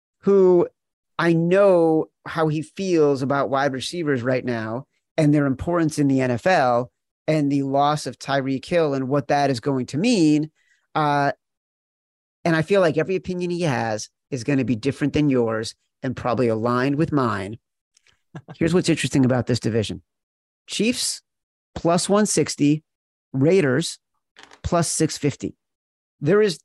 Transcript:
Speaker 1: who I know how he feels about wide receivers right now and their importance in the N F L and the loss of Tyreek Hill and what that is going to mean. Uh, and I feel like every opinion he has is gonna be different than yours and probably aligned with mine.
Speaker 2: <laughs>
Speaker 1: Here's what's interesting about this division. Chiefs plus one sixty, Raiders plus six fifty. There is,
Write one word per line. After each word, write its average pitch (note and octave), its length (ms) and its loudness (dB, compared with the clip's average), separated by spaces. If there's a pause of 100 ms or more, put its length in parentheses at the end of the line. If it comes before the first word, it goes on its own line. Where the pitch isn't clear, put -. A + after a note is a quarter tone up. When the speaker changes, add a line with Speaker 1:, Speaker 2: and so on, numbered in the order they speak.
(220)
Speaker 1:
who F#3 440 4 (520)
I E3+ 160 2
know E3+ 720 4 (200)
how D#3+ 220 -2
he D#3 140 -2
feels D#3 580 0
about C3+ 300 -2
wide C3+ 240 0
receivers C#3 480 -4
right B2+ 220 -2
now A#2 420 -6 (300)
and D3 180 4
their D3 120 2
importance D#3+ 520 -2
in C#3+ 100 2
the C3+ 140 2
N B2+ 80 0
F A#2+ 160 -4
L C3 440 2 (380)
and D3+ 240 0
the C#3 100 0
loss C#3+ 440 0
of B2+ 120 -10
Tyreek C3+ 460 -4
Hill D#3+ 300 0
and C3 140 -4
what C#3 200 -2
that C#3+ 220 2
is B2 100 -2
going C3 260 -2
to C3+ 120 -6
mean. D#3 520 2 (440)
Uh, C#3+ 380 0 (1080)
and E3 140 2
I D#3+ 60 2
feel G3 180 2
like D#3+ 160 2
every E3+ 200 -2
opinion F3+ 340 -6
he F3 120 -4
has A#2 460 -2 (220)
is A#2+ 140 -8
gonna C3+ 200 0
be A#2 120 -2
different C#3 360 -4
than D3+ 160 2
yours A2+ 460 -2 (280)
and B2+ 140 -6
probably A#2+ 320 -2
aligned A#2+ 480 0
with D#3 160 -2
mine. A2 460 -2 (540)
Speaker 2:
<laughs> - 440 -20
Speaker 1:
Here's D#3+ 160 -2
what's F3 160 0
interesting C#3 380 2
about B2 200 0
this B2 140 0
division. G#2 420 -4 (640)
Chiefs - 540 -4 (540)
plus E3+ 340 0
one G3+ 160 2
sixty, D3+ 580 0 (520)
Raiders D3 640 2 (640)
plus E3+ 280 0
six - 280 -2
fifty. - 360 -6 (680)
There F#3 180 2
is, G3+ 240 0